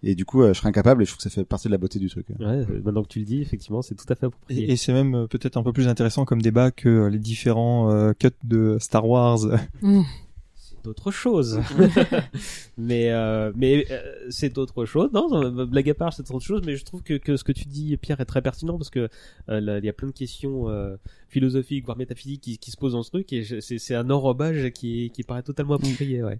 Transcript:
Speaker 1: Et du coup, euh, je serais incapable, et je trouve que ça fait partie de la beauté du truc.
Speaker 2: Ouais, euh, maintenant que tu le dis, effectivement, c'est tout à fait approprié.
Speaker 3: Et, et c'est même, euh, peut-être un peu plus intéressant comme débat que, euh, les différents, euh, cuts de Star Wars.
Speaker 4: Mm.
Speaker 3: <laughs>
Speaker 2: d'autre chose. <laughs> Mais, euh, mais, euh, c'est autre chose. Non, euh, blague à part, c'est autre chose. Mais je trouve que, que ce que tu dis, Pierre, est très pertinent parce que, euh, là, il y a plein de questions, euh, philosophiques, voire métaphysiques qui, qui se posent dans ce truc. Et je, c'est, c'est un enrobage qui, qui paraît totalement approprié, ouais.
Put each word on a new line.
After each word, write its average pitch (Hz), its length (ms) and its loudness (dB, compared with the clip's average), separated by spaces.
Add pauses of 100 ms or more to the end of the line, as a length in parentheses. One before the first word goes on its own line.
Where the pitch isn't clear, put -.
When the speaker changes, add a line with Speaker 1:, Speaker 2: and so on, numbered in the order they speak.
Speaker 1:
Et 98 100 2
du 92 100 -2
coup, 131 160 4
euh, 113 80 10
je 95 100 4
serais 110 80 0
incapable, 113 340 6
et 98 40 6
je - 60 -8
trouve - 80 -16
que - 40 -12
ça 104 60 -6
fait 98 160 -4
partie 104 240 -4
de - 20 4
la 98 60 2
beauté 95 200 -2
du 95 120 -2
truc. - 180 -10 (100)
Speaker 2:
Ouais, 107 80 -8
euh, 110 380 -2
maintenant 104 200 0
que - 40 -8
tu - 120 -8
le 107 60 -4
dis, 117 160 -2
effectivement, 113 400 -6
c'est 107 140 -8
tout - 140 -20
à 123 60 2
fait 131 100 -4
approprié. 123 380 -6
Speaker 3:
Et, 107 100 0
et - 20 4
c'est - 160 -2
même, 131 240 2
euh, 117 120 -2
peut-être - 280 -4
un 120 80 0
peu 120 80 0
plus 123 160 2
intéressant 120 380 2
comme 117 160 2
débat 117 300 4
que, - 180 2
euh, 110 200 6
les 104 100 0
différents, 113 680 2
euh, 107 220 4
cuts 127 160 2 (160)
de 110 380 4
Star 110 260 2
Wars. 120 380 4 (360)
Speaker 4:
Mm. 202 200 6 (160)
Speaker 3:
<laughs> - 40 -16 (600)
Speaker 2:
d'autre 113 280 -8
chose. 139 480 0 (580)
<laughs> - 600 -8
Mais, 117 340 2
euh, 110 440 0
mais, 135 360 4
euh, 131 100 -8 (280)
c'est 135 280 -4
autre 127 280 -4
chose. 175 280 0
Non, 277 200 2
euh, 127 320 -2
blague 135 240 0
à 147 40 2
part, 165 200 -4
c'est - 180 -14
autre 127 140 -8
chose. 196 200 -2
Mais 147 100 -4
je 135 80 -10
trouve 180 200 -16
que, 151 120 -4
que 139 220 -2
ce - 60 -4
que - 80 -2
tu - 140 -4
dis, 147 320 -6
Pierre, 139 220 -6
est 127 60 -4
très - 160 -2
pertinent 160 360 -6
parce 147 120 -8
que, 117 200 -2 (400)
euh, 107 120 -2
là, 104 180 -4
il 101 60 -6
y 104 40 0
a 101 40 -6
plein - 140 -10
de 135 60 -10
questions, 131 560 -6
euh, 101 260 -6 (340)
philosophiques, 131 560 -2
voire 117 120 -8
métaphysiques 131 440 -10
qui, 117 160 -10
qui - 140 -16
se - 60 -16
posent 135 160 -2
dans 117 100 -2
ce - 60 -12
truc. 190 240 -6
Et 117 100 -4
je, 110 160 -8
c'est, 117 180 -10
c'est 123 180 -6
un 120 140 -2
enrobage 139 640 0
qui, 117 420 -6
qui 123 100 -10
paraît 123 200 -8
totalement 143 320 -4
approprié, 131 480 -2
ouais. 107 160 -6